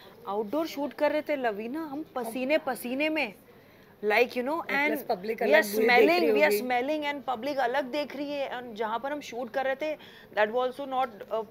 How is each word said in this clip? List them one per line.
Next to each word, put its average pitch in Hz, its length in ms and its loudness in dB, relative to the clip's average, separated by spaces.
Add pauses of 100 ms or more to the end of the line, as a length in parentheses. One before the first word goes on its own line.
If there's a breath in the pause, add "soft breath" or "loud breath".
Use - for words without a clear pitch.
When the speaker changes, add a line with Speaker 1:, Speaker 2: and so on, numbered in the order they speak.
(280 loud breath)
Speaker 1:
आउटडोर 208 380 -2
शूट 277 260 -6
कर 294 200 0
रहे 302 100 0
थे, 294 140 -2
लवीना, 233 440 -4
हम 311 240 -8 (100)
पसीने 254 440 0
पसीने 269 500 -2
में, 294 260 -2 (720 loud breath)
like, 214 240 6
you 247 140 -4
know, 269 100 -2
Speaker 2:
और 330 140 -4
Speaker 1:
and 294 300 0
Speaker 2:
plus 247 140 -8
public 214 260 -2
Speaker 1:
we 240 60 -2
Speaker 2:
अलग 294 200 8
Speaker 1:
are 202 100 -4
Speaker 2:
बुरी 220 160 2
देख 247 120 8
रही 285 80 8
Speaker 1:
smelling, 330 240 4
we 302 160 6
are - 140 2
Speaker 2:
होगी। - 0 -
Speaker 1:
smelling 285 520 0
and 262 200 -4
public 262 220 -4
अलग 262 280 2
देख 262 320 -4
रही 285 160 -6
है, 262 280 -4
and 240 140 -12
जहाँ 220 240 -2
पर 277 140 -4
हम 294 80 -4
शूट 233 300 -8
कर 269 140 -2
रहे 262 100 0
थे, 302 220 -4 (420 loud breath)
that 214 160 2
was 247 180 2
also 269 200 -8
not 254 160 0 (260)
a 220 160 -2